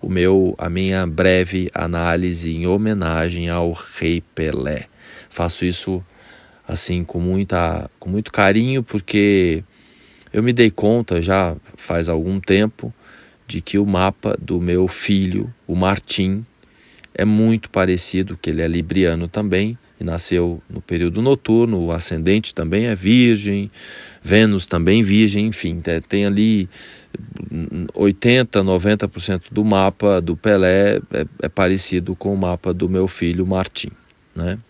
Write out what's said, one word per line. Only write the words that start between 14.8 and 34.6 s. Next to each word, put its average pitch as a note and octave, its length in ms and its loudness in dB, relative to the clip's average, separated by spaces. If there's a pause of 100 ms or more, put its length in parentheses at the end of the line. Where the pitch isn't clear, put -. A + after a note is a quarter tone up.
filho, G2 680 -2 (140)
o F2 80 -4
Martim, F#2+ 680 -2 (680)
é F#2+ 120 0
muito A2 440 2
parecido, F#2 720 0
que - 80 -4
ele D#2+ 120 -2
é E2 60 0
libriano E2+ 600 0
também, G#2 500 -2 (220)
e - 40 -8
nasceu F2 640 -2
no - 140 -12
período F2 400 -2
noturno, A#2 640 2
o E2 60 -2
ascendente E2 640 -2
também F2 320 -2
é A2 80 -2
virgem, G2+ 760 2 (540)
Vênus G#2 420 4
também F#2 380 2
virgem, G#2 420 4
enfim, E2+ 340 -4
te-, E2 220 -4
tem G2+ 240 -2
ali G2+ 420 2 (1300)
oitenta, A2 680 2
noventa G2 440 2
por - 120 -8
cento F2+ 340 -6
do G#2+ 100 0
mapa G2 580 2
do E2 140 -2
Pelé G2 640 2 (100)
é, D2+ 140 -4 (180)
é C#2+ 60 -4
parecido F#2 680 -2
com G2 180 -4
o G2 40 -2
mapa F2+ 360 -2
do F2+ 160 -2
meu F#2 180 2
filho F2 380 -2
Martim, - 460 -4 (440)
né? F2 220 -4 (120)